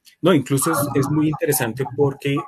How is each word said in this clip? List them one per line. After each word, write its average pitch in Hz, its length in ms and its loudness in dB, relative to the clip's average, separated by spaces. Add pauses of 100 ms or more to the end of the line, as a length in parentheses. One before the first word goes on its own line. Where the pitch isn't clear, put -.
(200)
No, 180 140 4
incluso 139 380 0
es, 160 60 -2 (160)
es 135 140 2
muy 151 200 2
interesante 131 580 -2 (100)
porque, 139 400 0 (120)